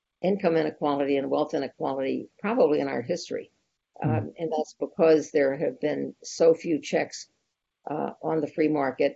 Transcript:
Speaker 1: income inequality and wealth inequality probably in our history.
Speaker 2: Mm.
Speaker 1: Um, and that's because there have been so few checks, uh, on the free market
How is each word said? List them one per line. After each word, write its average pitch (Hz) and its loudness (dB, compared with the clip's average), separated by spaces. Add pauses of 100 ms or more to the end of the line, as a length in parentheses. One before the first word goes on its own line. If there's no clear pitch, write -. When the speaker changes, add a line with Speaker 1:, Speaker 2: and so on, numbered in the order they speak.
(220)
Speaker 1:
income 185 2
inequality 143 0
and 139 -2
wealth 147 0
inequality 135 -4 (120)
probably 185 2
in 139 -2
our 135 -4
history. - -6 (520)
Speaker 2:
Mm. 117 0
Speaker 1:
Um, - -6
and 160 -6
that's 156 -4
because 156 4
there 139 2
have 147 -4
been 139 -4
so 165 4
few 165 -2
checks, - -4 (600)
uh, 147 -4 (100)
on 160 -2
the 143 -2
free 156 0
market 143 0